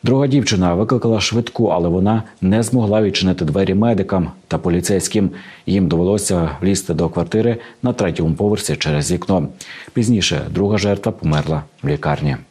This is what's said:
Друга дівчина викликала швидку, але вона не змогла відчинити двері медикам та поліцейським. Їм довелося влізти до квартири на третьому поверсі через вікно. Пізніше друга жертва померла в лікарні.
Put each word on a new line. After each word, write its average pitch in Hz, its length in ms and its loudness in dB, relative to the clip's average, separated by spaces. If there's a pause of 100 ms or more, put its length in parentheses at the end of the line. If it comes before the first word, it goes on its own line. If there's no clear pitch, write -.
Друга 135 240 2
дівчина 95 460 2
викликала 110 460 2
швидку, 113 460 -2
але 87 240 2
вона 101 340 2 (180)
не 104 220 2
змогла 110 380 2
відчинити 92 440 0
двері 92 280 0
медикам 95 580 0 (160)
та 87 100 -4
поліцейським. 90 720 0 (360)
Їм 92 220 2
довелося 90 640 2 (120)
влізти 92 320 0
до 82 160 0
квартири 110 480 0 (260)
на 123 100 0
третьому 80 420 -2
поверсі 104 400 0
через 73 360 -2
вікно. 87 360 0 (460)
Пізніше 107 480 0 (120)
друга 101 240 2
жертва 98 340 0
померла 76 520 -2 (200)
в 69 40 -4
лікарні. 73 480 -2 (160)